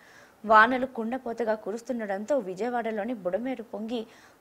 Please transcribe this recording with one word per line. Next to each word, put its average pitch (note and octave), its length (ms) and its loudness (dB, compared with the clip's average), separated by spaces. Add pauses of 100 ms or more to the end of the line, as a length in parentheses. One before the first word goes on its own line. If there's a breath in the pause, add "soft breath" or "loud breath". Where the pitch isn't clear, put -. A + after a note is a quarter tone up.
(460 loud breath)
వానలు A#3 400 8
కుండపోతగా A#3 680 -4
కురుస్తుండటంతో G#3+ 840 -4
విజయవాడలోని A3 760 -4
బుడమేరు G#3+ 480 -4
పొంగి A3 440 -8 (340 loud breath)